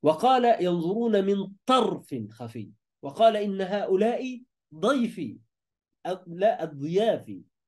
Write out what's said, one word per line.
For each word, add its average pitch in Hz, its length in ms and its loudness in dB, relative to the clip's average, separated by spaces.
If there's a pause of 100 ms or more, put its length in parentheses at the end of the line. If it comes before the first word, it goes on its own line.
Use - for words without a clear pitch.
وقال: 233 600 4
"ينظرون 190 600 0
من 196 240 0 (180)
طرف 208 480 0 (160)
خفي"، 113 400 -14 (320)
وقال: 214 340 4
"إن 202 240 -2
هؤلاء 208 840 -2 (320)
ضيفي"، 185 640 -2 (680)
أ-، 180 200 -6
لا، 175 380 0
الضيافي. 151 800 -2 (260)